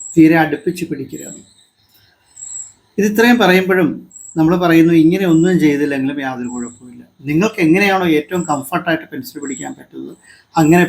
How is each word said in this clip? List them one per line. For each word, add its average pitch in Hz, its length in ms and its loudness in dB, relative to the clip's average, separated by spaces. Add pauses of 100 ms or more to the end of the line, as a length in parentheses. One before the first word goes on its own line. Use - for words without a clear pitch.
(180)
തീരെ 160 260 6
അടുപ്പിച്ച് 156 480 -6
പിടിക്കരുത്. - 500 -14 (1600)
ഇത് 208 140 0
ഇത്രയും 240 320 4
പറയുമ്പോഴും 185 460 2 (480)
നമ്മൾ 160 160 2 (120)
പറയുന്നു, 165 280 4 (100)
ഇങ്ങനെ 185 280 2
ഒന്നും 170 320 2
ചെയ്തില്ലെങ്കിലും 139 600 -2
യാതൊരു 123 280 -8
കുഴപ്പമില്ല. 120 480 -14 (280)
നിങ്ങൾക്ക് 190 360 0
എങ്ങനെയാണോ 190 400 2 (140)
ഏറ്റവും 170 320 -4
കംഫർട്ടായിട്ട് 160 600 -4
പെൻസിൽ 135 300 -12
പിടിക്കാൻ 139 380 -10
പറ്റുന്നത്, 135 360 -18 (460)
അങ്ങനെ 165 260 4